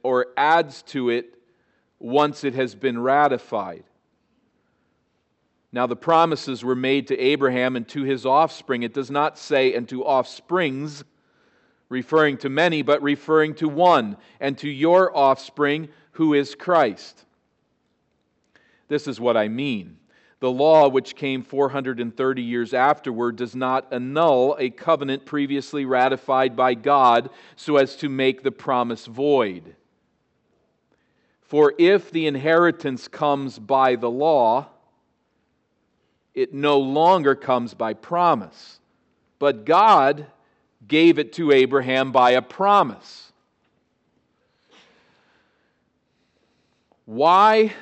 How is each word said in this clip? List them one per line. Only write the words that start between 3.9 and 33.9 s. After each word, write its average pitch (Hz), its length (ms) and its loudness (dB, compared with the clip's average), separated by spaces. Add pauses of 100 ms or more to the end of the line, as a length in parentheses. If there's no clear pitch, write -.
Now, 123 160 -2
the 120 80 -4
promises 156 720 0
were 127 100 -2
made 131 320 -2
to 131 100 -4
Abraham 127 600 0
and 117 140 -8
to 147 120 -8
his 131 240 -4
offspring. 135 560 -2
It 113 120 -8
does 135 180 -8
not 147 260 -4
say, 135 360 0
"and 120 160 -6
to 127 120 -10
offsprings," 143 1000 -4 (840)
referring 139 500 0
to 139 100 -8
many, 156 320 0
but 143 220 0
referring 156 520 0
to 156 140 -4
one, 147 480 2 (240)
"and 139 160 -4
to 147 140 -10
your 165 440 2
offspring, 147 720 0 (260)
who 160 200 0
is 143 220 0
Christ." - 720 -2 (1600)
This 143 180 -4
is 117 140 -10
what 120 160 0
I 107 120 0
mean. 110 500 -8 (420)
The 131 100 -2
law, 147 380 4
which 131 280 -4
came 131 260 -8
four 139 260 -2
hundred 127 320 -6
and 117 160 -8
thirty 131 240 -2
years 120 320 -6
afterward, 123 640 -2
does 120 180 -8
not 131 380 -4
annul 135 680 0
a 131 120 -4
covenant 135 560 -4
previously 139 580 -6
ratified 131 720 0
by 127 160 2
God 123 560 2 (280)
so 151 200 -2
as 135 200 2
to 151 120 -8
make 131 340 -2
the 135 100 -4
promise 120 520 -4
void. 113 720 -2 (1700)
For 147 340 2
if 185 340 2
the 160 160 -2
inheritance 156 800 0
comes 139 520 -4
by 131 380 2